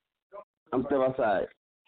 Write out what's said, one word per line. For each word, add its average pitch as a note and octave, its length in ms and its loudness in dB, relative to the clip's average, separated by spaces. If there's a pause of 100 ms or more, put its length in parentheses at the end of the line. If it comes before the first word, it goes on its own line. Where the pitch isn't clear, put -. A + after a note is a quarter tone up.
(720)
I'm B2+ 120 0
step C#3 140 0
outside. B2+ 480 2 (400)